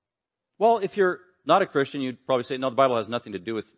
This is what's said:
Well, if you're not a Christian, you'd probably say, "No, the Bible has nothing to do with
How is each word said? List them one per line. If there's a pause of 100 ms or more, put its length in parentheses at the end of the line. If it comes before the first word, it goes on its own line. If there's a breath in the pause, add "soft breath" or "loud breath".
(600)
Well,
if
you're (260)
not
a
Christian,
you'd
probably
say,
"No,
the
Bible
has
nothing
to
do
with (120)